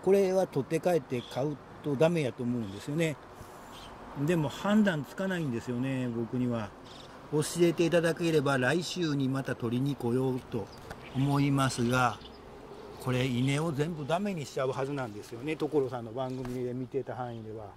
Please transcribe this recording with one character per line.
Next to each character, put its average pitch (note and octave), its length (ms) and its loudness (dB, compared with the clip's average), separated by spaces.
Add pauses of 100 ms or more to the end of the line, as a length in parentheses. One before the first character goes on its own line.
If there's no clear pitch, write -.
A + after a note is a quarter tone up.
こ F#3+ 80 6
れ G3 220 6
は F#3 140 4
取 C#3 160 0
っ - 40 -4
て D#3+ 120 0
帰 F3 180 4
っ D3 40 2
て B2 200 -4
買 C3 240 -4
う D3+ 120 -2 (260)
と D3 120 0
ダ D#3 140 6
メ E3+ 120 2
や B2 100 0
と - 120 -6
思 A#2+ 140 0
う A#2 40 -2
ん G2+ 100 -6
で G2+ 100 -8
す - 80 -8
よ C#3+ 60 -2
ね。 D#3+ 200 2 (1080)
で F3 100 4
も D3+ 140 2
判 G#3 340 4
断 D#3+ 220 2
つ - 100 -16
か F#3+ 120 -2
な F#3 100 0
い E3+ 60 0
ん C#3 80 -2
で A#2 100 -2
す - 80 -8
よ B2 80 -2
ね、 B2+ 320 0
僕 A#2 280 -2
に B2 100 2
は。 A2+ 220 -2 (640)
教 D3+ 100 2 (180)
え E3+ 140 8
て E3+ 120 4
い E3 40 4
た E3+ 120 6
だ E3 120 2
け E3 180 0
れ D#3 100 6
ば C#3 160 2
来 C#3 260 4
週 D#3+ 320 0
に C3+ 140 2
ま C3+ 140 0
た C3 120 -2
取 A#2+ 220 0
り B2+ 40 2
に C#3 140 0
来 A#2+ 180 0
よ C3 180 2
う B2+ 80 -2
と G#2+ 280 -4 (480)
思 C#3 240 4
い C#3+ 100 4
ま C3+ 200 4
す A#2+ 200 2
が、 B2 280 4 (840)
こ B2+ 120 -2
れ B2+ 140 2
稲 C3+ 340 2
を E3 120 0
全 D3 220 -2
部 D3+ 120 -6
ダ D#3 140 0
メ G3+ 140 -2
に D3+ 120 -6
し - 60 -14
ち C#3+ 100 -2
ゃ C3 40 2
う C3 60 0
は B2+ 140 -2
ず C#3 80 -4
な C3+ 120 -4
ん G#2 80 -10
で G#2 100 -12
す - 80 -14
よ A#2 100 -10
ね、 D#3 140 -4
所 C#3 340 2
さ B2 120 -6
ん A2+ 40 -8
の A2+ 60 -10
番 C3 200 -4
組 B2+ 340 -4
で B2 80 -4
見 B2+ 140 -4
て B2+ 160 -2
た A#2 120 -6
範 A#2+ 200 -6
囲 A2+ 80 -10
で A2 80 -10
は。 G#2+ 140 -10 (100)